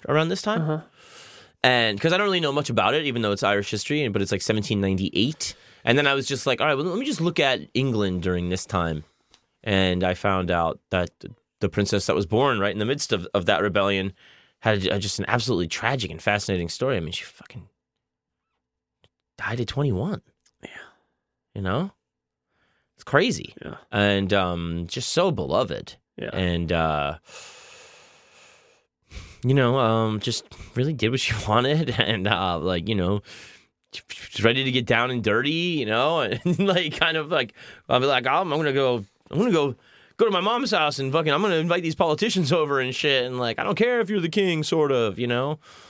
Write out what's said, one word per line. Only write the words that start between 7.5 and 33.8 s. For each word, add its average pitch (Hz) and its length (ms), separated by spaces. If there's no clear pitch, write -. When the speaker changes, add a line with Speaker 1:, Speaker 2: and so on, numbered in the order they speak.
Speaker 1:
England 104 480
during 87 260
this 90 160
time." 82 400
And 92 400
I 90 100
found 92 360
out 85 280
that 90 200
th-, - 120
the 101 80
princess 101 380
that - 80
was 95 120
born 113 340
right 101 120
in 95 60
the 107 60
midst 135 280
of, 90 220
of 90 120
that 92 140
rebellion 98 520
had, 104 280
uh, 101 100
just 98 200
an 104 100
absolutely 107 380
tragic 113 460
and 78 100
fascinating 101 460
story. 127 280
I 92 40
mean, 80 120
she - 120
fucking - 440
died 117 240
at 113 60
twenty-one. 139 540
Speaker 2:
Yeah. - 60
Speaker 1:
You 101 80
know? 120 300
It's - 100
crazy. - 500
Speaker 2:
Yeah. - 120
Speaker 1:
And, 101 400
um, 87 560
just - 220
so 180 220
beloved. 78 640
Speaker 2:
Yeah. - 160
Speaker 1:
And, 87 400
uh, 78 460
you 127 100
know, 131 240
um, 113 420
just - 240
really 135 180
did 117 180
what 131 100
she - 200
<laughs> - 80
wanted 127 420
and, 107 360
uh, 92 320
like, 87 300
you 113 80
know, 98 260